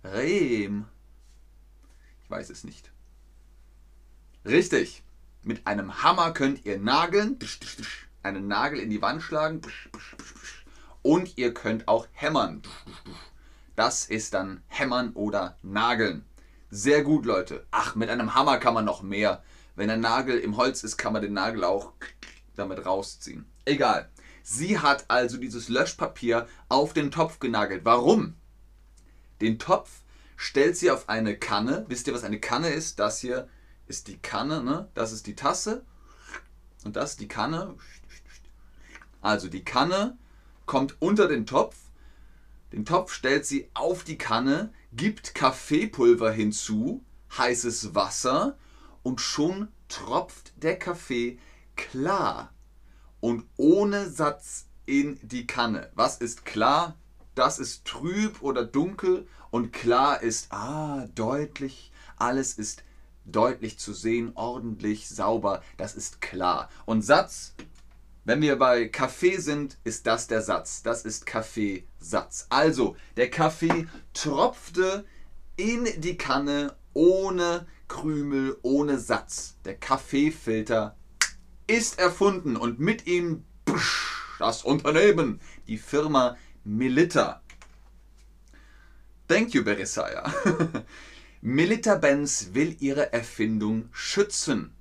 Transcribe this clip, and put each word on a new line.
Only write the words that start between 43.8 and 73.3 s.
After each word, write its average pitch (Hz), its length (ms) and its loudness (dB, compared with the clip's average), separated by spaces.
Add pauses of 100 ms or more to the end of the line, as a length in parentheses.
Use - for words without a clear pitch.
die 156 140 -10
Kanne, 139 560 0 (180)
gibt 180 420 -4
Kaffeepulver 120 960 4
hinzu, 107 720 -2 (360)
heißes 120 560 0
Wasser 131 640 0 (440)
und 127 200 -2
schon 190 460 0 (200)
tropft - 640 -6 (100)
der 160 160 0
Kaffee 123 600 -4 (380)
klar 143 760 -2 (720)
und 117 200 0 (120)
ohne 202 540 4
Satz - 560 -4 (180)
in 143 380 0
die 120 240 -8
Kanne. 117 480 -2
Was 123 240 2
ist - 260 -8
klar? 143 540 2 (360)
Das 135 240 2
ist - 280 -8
trüb 202 560 -4
oder 131 220 0
dunkel 180 600 0 (240)
und 120 220 -2
klar 127 480 4
ist, - 320 -4
ah, 139 640 -6
deutlich, 135 760 -4 (260)
alles 131 380 0
ist - 300 -10 (400)
deutlich 110 540 0
zu - 160 -10
sehen, 117 400 0
ordentlich, 110 720 -4
sauber, 101 540 0 (160)
das 92 160 -8
ist - 260 -12
klar. 90 480 -2 (160)
Und 110 160 2
Satz, - 540 4 (720)
wenn 131 160 2
wir 139 160 4
bei 120 300 6
Kaffee 180 500 0
sind, 147 460 -4
ist - 220 -6
das 113 200 2
der 110 160 0
Satz. - 400 -4
Das 113 240 -2
ist - 180 -8
Kaffeesatz. 101 1300 -4
Also, 135 440 4 (220)
der 123 140 2